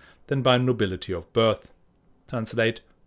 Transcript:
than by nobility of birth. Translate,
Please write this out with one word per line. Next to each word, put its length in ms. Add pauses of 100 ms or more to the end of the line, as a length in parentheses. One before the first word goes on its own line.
(260)
than 160
by 160
nobility 540
of 200
birth. 400 (560)
Translate, 520 (260)